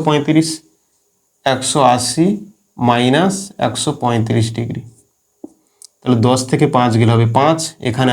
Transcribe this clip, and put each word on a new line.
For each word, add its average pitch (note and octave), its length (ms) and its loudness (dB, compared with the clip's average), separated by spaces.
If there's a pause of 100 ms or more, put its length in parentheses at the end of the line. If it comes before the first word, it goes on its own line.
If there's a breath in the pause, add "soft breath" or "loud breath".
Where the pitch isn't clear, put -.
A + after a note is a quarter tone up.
পঁয়ত্রিশ, D#3 420 0 (1000)
একশো C3+ 340 -2 (140)
আশি D#3+ 320 0 (640)
মাইনাস C3 460 2 (320)
একশো A#2 240 -4 (120)
পঁয়ত্রিশ A#2 440 0 (100)
ডিগ্রি। A#2 260 -8 (1160)
তাহলে B2+ 180 0 (120)
দশ B2+ 120 2 (100)
থেকে C#3+ 160 2 (100)
পাঁচ B2 240 2
গেলে A#2 140 4
হবে A#2 120 2 (120)
পাঁচ, D#3+ 200 2 (300)
এখানে B2+ 240 0